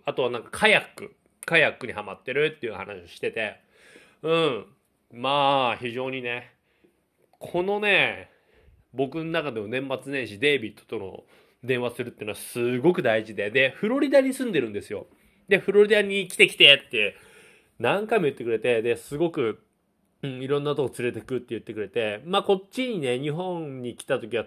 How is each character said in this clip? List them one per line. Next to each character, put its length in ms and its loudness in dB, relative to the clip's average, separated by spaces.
あ 80 -4
と 100 0
は 60 2
な 100 -6
ん 40 -12
か 80 -20
カ 180 2
ヤ 100 6
ッ 40 -4
ク、 200 -16
カ 120 4
ヤ 140 6
ッ 20 -10
ク 120 -12
に 60 -10
ハ 100 -10
マ 120 -10
っ 100 -18
て 100 -6
る 220 0
っ 40 -20
て 80 -6
い 20 -4
う 40 -8
話 280 -10
を 60 -20
し 120 -20
て 120 -4
て、 280 -6
う 100 -2
ん、 340 0
ま 640 2
あ、 40 -6
非 140 -8
常 180 -6
に 120 -8
ね、 320 -8
こ 240 -4
の 160 -2
ね、 500 2
僕 240 -2
の 80 -6
中 260 -2
で 100 -6
も 60 -8
年 200 -4
末 80 -10
年 160 -4
始、 120 -12
デ 160 4
イ 40 0
ビ 120 -8
ッ 60 -20
ド 80 -20
と 120 -8
の 260 -12
電 180 0
話 140 -4
す 80 -8
る 60 -8
っ 20 -16
て 100 -16
い 20 -10
う 40 -10
の 40 -8
は 40 -8
す 440 -4
ご 140 4
く 80 -2
大 240 2
事 100 -14
で、 160 -4
で、 180 4
フ 200 -4
ロ 100 0
リ 100 2
ダ 120 6
に 120 0
住 160 -4
ん 20 -4
で 80 2
る 100 -2
ん 40 -10
で 80 -6
す 100 -12
よ。 160 -10
で、 120 4
フ 120 -2
ロ 120 8
リ 60 4
ダ 120 4
に 260 -2
来 80 -12
て 120 8
来 80 -8
て 180 10
っ 160 2
て 260 -2
何 280 0
回 120 2
も 40 2
言 100 0
っ 20 -12
て 80 -10
く 60 -4
れ 100 0
て、 220 2
で、 160 0
す 200 -12
ご 120 0
く、 340 -2
う 40 -6
ん、 140 -8
い 60 -8
ろ 120 0
ん 40 -6
な 100 0
と 140 0
こ 100 -8
連 160 -2
れ 0 -
て 80 -8
く 160 -6
っ 40 -2
て 80 -20
言 100 -6
っ 20 -14
て 140 -12
く 40 -8
れ 100 -6
て、 360 -4
ま 140 0
あ、 40 -4
こ 100 2
っ 180 -4
ち 160 -4
に 120 -4
ね、 200 -2
日 100 -4
本 540 -6
に 120 -8
来 80 -18
た 160 -2
時 160 -8
は 120 0